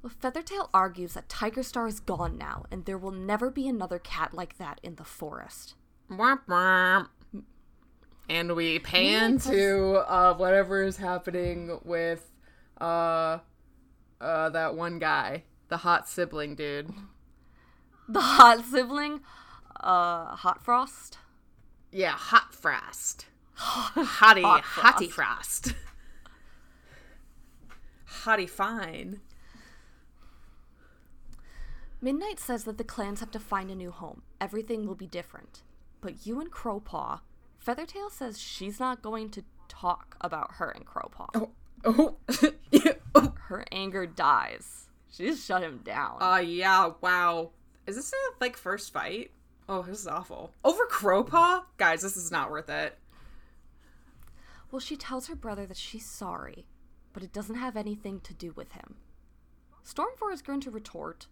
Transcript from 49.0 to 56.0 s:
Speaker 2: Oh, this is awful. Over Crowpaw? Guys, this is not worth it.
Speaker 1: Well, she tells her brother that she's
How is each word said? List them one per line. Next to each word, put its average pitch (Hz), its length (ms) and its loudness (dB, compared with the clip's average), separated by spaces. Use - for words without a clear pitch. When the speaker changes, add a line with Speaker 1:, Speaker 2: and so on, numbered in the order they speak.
Speaker 2:
Oh, 185 140 -4
this 190 180 -12
is 190 80 -10
awful. - 440 -10
Over 339 220 4
Crowpaw? 330 760 4
Guys, 170 260 2
this 196 140 -6
is 175 160 -8
not 139 180 -4
worth 151 180 -8
it. 151 300 -8
Speaker 1:
Well, 262 80 -8
she 302 160 -10
tells 254 320 -10
her 320 80 -12
brother 202 300 -10
that 185 100 -14
she's - 280 -14